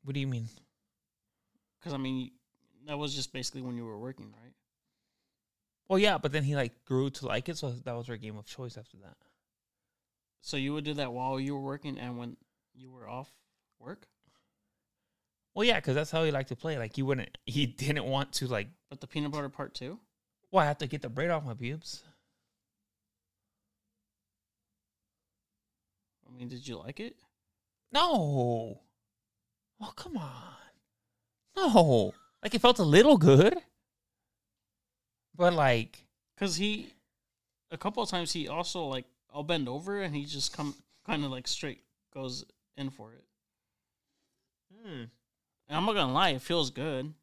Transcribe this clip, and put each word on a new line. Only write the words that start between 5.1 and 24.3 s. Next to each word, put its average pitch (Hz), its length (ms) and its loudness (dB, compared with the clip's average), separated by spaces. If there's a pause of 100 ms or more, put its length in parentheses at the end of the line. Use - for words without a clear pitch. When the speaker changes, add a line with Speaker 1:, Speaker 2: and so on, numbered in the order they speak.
Speaker 1:
Well, 190 100 4
yeah, 202 180 4
but 143 140 -2
then 151 120 -2
he, 147 120 0
like, 127 300 -4
grew 135 240 0
to 135 160 -12
like 120 240 -4
it, 160 80 -8
so 135 140 -6
that 120 220 -10
was 117 160 -10
our 120 80 -8
game 107 200 -12
of 104 80 -18
choice 123 320 -14
after 107 200 -20
that. 95 200 -20 (1200)
Speaker 2:
So - 160 -8
you 139 160 -4
would 151 120 -6
do 147 100 -4
that 135 160 -4
while 131 280 -4
you 139 160 -4
were 135 60 -6
working 139 360 -8
and 123 200 -10
when 120 200 -12 (360)
you 127 180 -20
were 123 160 -20
off 127 220 -10 (500)
work? 151 280 -18 (1500)
Speaker 1:
Well, 202 120 0
yeah, 226 160 4
'cause 135 140 0
that's 147 160 -2
how 160 120 2
he 156 80 2
liked 135 180 -2
to 127 60 -6
play. 160 220 -6
Like, 113 180 -6
he 135 80 -2
wouldn't, 131 420 -4
he 131 200 0
didn't 139 400 -4
want 135 280 -2
to, 135 140 -4
like 117 220 -4 (200)
Speaker 2:
But 139 120 -16
the 135 60 -16
peanut 147 240 -4
butter 143 180 -4
part - 240 -10
too? 156 260 -12 (520)
Speaker 1:
Well, 190 120 6
I 147 40 4
have 147 120 0
to 147 80 -6
get 143 140 -6
the 127 80 -8
braid 131 200 -2
off 160 160 -2
my 120 80 -8
pubes. 135 500 -10 (4000)